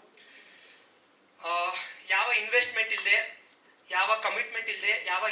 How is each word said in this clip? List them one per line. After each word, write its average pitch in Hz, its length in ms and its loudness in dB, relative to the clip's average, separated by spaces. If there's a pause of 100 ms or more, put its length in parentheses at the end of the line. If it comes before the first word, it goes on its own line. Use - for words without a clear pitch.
(1400)
ಆ, 175 340 -2 (340)
ಯಾವ 208 220 2
ಇನ್ವೆಸ್ಟ್ಮೆಂಟ್ 226 640 2
ಇಲ್ದೆ, 214 480 0 (480)
ಯಾವ 202 320 2
ಕಮಿಟ್ಮೆಂಟ್ 220 480 -4
ಇಲ್ದೆ, 202 360 -2
ಯಾವ 190 260 -2